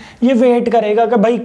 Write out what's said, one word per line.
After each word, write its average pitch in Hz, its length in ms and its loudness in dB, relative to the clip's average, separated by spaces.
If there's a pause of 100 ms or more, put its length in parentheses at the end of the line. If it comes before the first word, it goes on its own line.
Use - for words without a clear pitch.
(240)
ये 254 100 2
wait 240 360 0
करेगा 220 360 0
कि 220 100 -2
भाई 226 300 0